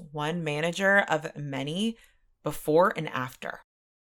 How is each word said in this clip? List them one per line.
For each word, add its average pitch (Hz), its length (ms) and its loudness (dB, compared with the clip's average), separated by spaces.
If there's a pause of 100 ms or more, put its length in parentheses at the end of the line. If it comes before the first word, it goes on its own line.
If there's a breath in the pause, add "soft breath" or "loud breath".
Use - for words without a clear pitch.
(120)
one 156 320 -4
manager 170 560 2
of 156 360 0
many 147 640 -4 (460 soft breath)
before 156 520 4
and 156 140 -4
after. - 520 -8 (520)